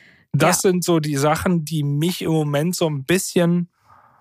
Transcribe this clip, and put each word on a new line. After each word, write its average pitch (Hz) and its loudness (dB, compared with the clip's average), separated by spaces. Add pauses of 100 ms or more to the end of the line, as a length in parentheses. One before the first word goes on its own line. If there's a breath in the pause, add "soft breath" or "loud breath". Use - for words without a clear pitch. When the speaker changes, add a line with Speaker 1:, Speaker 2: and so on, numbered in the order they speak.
(320 soft breath)
Speaker 1:
Das 160 2
Speaker 2:
Ja. 196 2
Speaker 1:
sind 180 0
so 170 2
die 147 -4
Sachen, 156 0
die 151 -4
mich 151 -2
im 165 -2
Moment 151 0
so 165 0
ein 139 -6
bisschen 175 0 (500 soft breath)